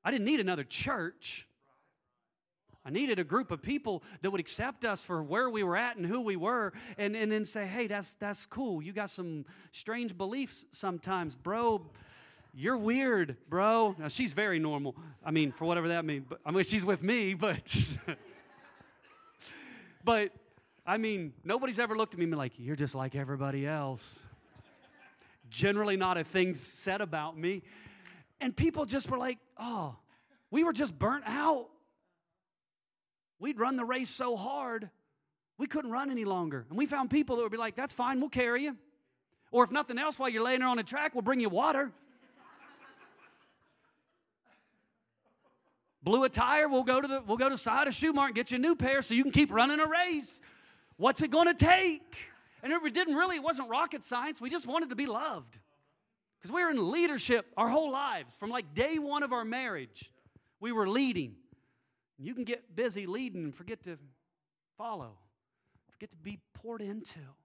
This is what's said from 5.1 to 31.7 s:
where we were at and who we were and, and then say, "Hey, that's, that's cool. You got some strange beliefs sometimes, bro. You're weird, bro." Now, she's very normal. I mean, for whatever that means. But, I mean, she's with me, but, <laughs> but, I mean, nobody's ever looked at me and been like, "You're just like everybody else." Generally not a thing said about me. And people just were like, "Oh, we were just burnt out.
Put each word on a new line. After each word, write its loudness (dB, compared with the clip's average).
where 0
we -2
were 2
at -2
and -4
who -2
we -2
were 0
and, -2
and 0
then 0
say, -4
"Hey, -4
that's, -6
that's -6
cool. -4
You -10
got -4
some -8
strange -6
beliefs -6
sometimes, -4
bro. 0
You're 0
weird, 2
bro." 4
Now, -6
she's -2
very 2
normal. -2
I -6
mean, 2
for -4
whatever 2
that 0
means. -4
But, -12
I -2
mean, 4
she's 0
with 0
me, 2
but, -2
<laughs> -6
but, 2
I 2
mean, -2
nobody's -2
ever 0
looked 0
at -8
me 2
and -2
been -2
like, -6
"You're -6
just -2
like -6
everybody -4
else." -6
Generally 2
not 2
a -2
thing 2
said -4
about -4
me. -2
And -2
people 2
just -4
were 0
like, -4
"Oh, -6
we 4
were 4
just -2
burnt 0
out. 0